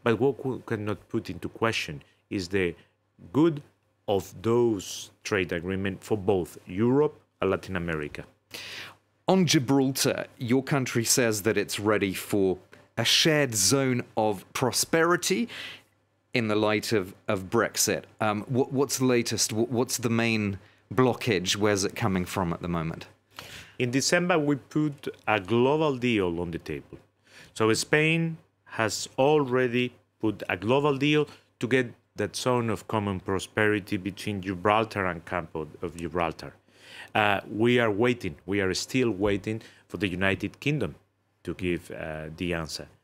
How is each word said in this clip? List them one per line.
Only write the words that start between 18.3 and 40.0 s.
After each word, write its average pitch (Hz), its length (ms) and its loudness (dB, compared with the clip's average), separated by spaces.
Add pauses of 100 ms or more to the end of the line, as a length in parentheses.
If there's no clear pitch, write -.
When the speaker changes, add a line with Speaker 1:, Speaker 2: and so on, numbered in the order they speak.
Speaker 2:
what, 127 240 0
what's 135 260 0
the 131 60 0
latest? 120 480 2
What, 113 180 0
what's 117 280 0
the 117 120 -2
main 113 480 0 (360)
blockage? 101 640 2
Where's 101 280 2
it - 120 -4
coming 95 280 0
from 90 280 -2
at - 100 -6
the 87 60 -6
moment? 80 380 -4 (720)
Speaker 1:
In 123 120 -2
December, 175 480 2
we 147 180 2
put 151 520 -4 (180)
a 107 140 4
global 131 560 2
deal 101 440 0
on 87 120 -4
the 80 60 -6
table. - 400 -10 (560)
So 110 200 4
Spain 160 600 2 (280)
has - 440 -4 (100)
already 127 760 2 (280)
put 107 280 -2
a 98 80 -2
global 135 400 2
deal 147 320 2 (320)
to - 60 -4
get 120 260 0 (240)
that 104 200 -4
zone 120 340 0
of 95 180 -6
common 101 320 -2
prosperity 104 800 0
between 98 420 -6
Gibraltar 101 640 0
and 85 200 -6
Campo 80 420 -6 (140)
of 85 140 -8
Gibraltar. 82 580 -4 (600)
Uh, 104 260 2 (100)
we 120 280 4
are 117 120 2
waiting, 104 460 0 (100)
we 101 140 -2
are 95 140 0
still 123 360 -2
waiting 101 500 -2 (280)
for - 100 -12
the 98 100 0